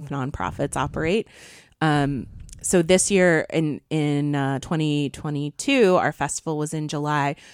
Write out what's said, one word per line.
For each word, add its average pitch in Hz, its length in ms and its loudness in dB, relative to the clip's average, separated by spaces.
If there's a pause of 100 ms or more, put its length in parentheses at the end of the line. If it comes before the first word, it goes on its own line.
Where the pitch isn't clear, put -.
nonprofits 135 680 -4
operate. 156 500 -2 (540)
Um, 143 460 0 (340)
so 180 200 2
this 185 300 4
year 180 420 4
in, 151 260 0 (120)
in, 147 420 0
uh, 139 260 0
twenty 147 520 -2
twenty-two, 180 840 2
our 147 140 2
festival 151 460 -4
was 151 160 -4
in 151 140 -4
July, 147 480 -2 (180)